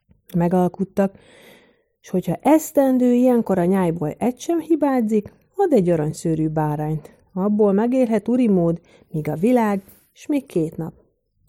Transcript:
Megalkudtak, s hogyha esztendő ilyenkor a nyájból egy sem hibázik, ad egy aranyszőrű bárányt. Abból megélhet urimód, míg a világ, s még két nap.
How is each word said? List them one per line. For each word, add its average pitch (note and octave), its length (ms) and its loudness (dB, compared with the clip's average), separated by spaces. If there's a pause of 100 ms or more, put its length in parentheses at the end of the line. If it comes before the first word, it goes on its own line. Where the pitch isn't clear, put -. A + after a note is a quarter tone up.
(360)
Megalkudtak, F3+ 800 -2 (840)
s - 80 -20
hogyha F3+ 260 -4
esztendő C4 800 2
ilyenkor A#3+ 460 2
a F3 60 2
nyájból E3+ 540 0
egy B3 220 -4
sem E4+ 200 -2
hibázik, C4 720 0 (240)
ad F#4+ 160 0
egy F#3+ 160 2
aranyszőrű D#3 600 -2
bárányt. D3+ 640 -4 (180)
Abból G#3 400 0
megélhet A#3 560 0
urimód, G3 520 2 (280)
míg D#3 200 -6
a D3+ 80 -4
világ, G#3 460 2 (300)
s - 140 -20
még C#4+ 200 -4
két D#3+ 300 -4
nap. D#3+ 180 -10 (540)